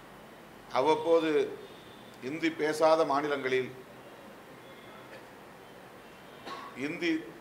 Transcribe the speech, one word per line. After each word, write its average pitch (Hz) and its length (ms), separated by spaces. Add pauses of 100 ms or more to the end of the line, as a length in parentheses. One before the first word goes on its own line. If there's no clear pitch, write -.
(720)
அவ்வப்போது 156 880 (640)
இந்தி 156 280
பேசாத 160 540
மாநிலங்களில் 135 680 (3000)
இந்தி 160 480 (160)